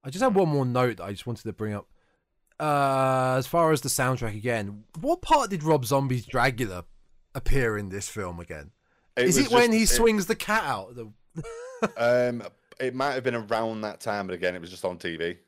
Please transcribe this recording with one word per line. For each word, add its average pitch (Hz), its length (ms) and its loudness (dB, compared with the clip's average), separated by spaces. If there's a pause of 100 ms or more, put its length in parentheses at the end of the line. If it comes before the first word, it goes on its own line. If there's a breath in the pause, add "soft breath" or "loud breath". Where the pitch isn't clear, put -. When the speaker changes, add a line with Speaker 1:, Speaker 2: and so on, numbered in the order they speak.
Speaker 1:
I 135 60 -10
just 175 140 -4
have 254 100 4
Speaker 2:
Mm. 185 40 6
Speaker 1:
one 180 120 4
more 143 160 2
note 123 320 2
that 85 80 -10
I 101 60 -8
just 98 140 -10
wanted 117 180 -8
to 107 100 -8
bring 107 200 -4
up. 101 140 -10 (720)
Uh, 135 800 2
as 131 100 -2
far 165 240 4
as 147 100 2
the 135 80 -6
soundtrack 123 460 -2
again, 104 480 -4 (160)
what 320 220 -2
part 269 280 2
did 175 140 -6
Rob 151 220 2
Zombie's 127 400 0
Dragula 120 600 -2 (500)
appear 120 420 2
in 101 120 -6
this 98 200 -8
film 90 300 -8
again? 78 320 -14 (440)
Speaker 2:
It - 120 4
Speaker 1:
Is 185 100 4
Speaker 2:
was 277 80 4
Speaker 1:
it 226 60 -2
when 240 160 6
Speaker 2:
just, 226 100 4
Speaker 1:
he 226 60 4
Speaker 2:
it 196 60 2
Speaker 1:
swings 214 360 4
the - 100 -2
cat 214 280 -2
out? 120 320 -6
The 110 160 -14 (240)
<laughs> 480 640 -8
Speaker 2:
Um, 120 460 4 (360)
it 127 160 -4
might 135 180 0
have 131 100 -4
been 120 120 0
around 110 460 -2
that 104 180 -8
time, 104 280 -4
but 92 60 -6
again, 90 220 -2
it 87 60 -10
was 87 100 -14
just 92 140 -12
on 90 120 -4
T 85 200 -6
V. 87 200 -4 (100)